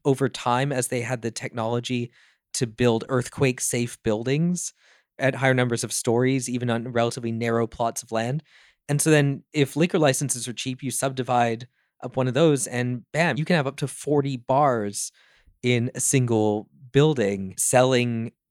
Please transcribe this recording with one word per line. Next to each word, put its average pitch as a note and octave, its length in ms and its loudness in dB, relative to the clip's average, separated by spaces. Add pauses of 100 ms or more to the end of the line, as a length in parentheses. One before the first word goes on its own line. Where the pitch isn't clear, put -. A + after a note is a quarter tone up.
over C3+ 240 2
time B2+ 440 -2
as B2+ 160 -2
they B2 140 -4
had A#2 200 -4
the A2+ 100 -4
technology A#2+ 800 -4 (420)
to - 120 -2
build A2+ 440 2
earthquake-safe B2+ 920 -2
buildings C#3 720 -2 (460)
at C3 160 0
higher C3 180 2
numbers B2 300 2
of A#2 100 -8
stories, B2+ 560 0
even B2 200 -2
on A#2 220 -4
relatively A#2 400 -2
narrow A#2 360 0
plots A#2 340 -4
of - 100 -20
land. A#2 300 -2 (460)
And C#3+ 140 0
so D#3+ 100 2
then C#3+ 320 2 (100)
if C#3+ 220 0
liquor F3 240 2
licenses C3+ 480 0
are B2 60 -8
cheap, B2+ 280 -8
you C3+ 80 -6
subdivide B2 800 -2 (340)
up C3 140 -10
one B2+ 120 0
of B2 60 -2
those D3 320 4
and B2 460 -4
bam, D3+ 260 0
you D#3 80 -2
can F3+ 120 2
have C3+ 100 0
up C3+ 100 -4
to C#3+ 100 -2
forty C#3 500 0
bars A#2+ 760 0 (500)
in B2 320 2
a - 60 -10
single G#2+ 680 2 (220)
building G2+ 680 2
selling B2 720 2 (200)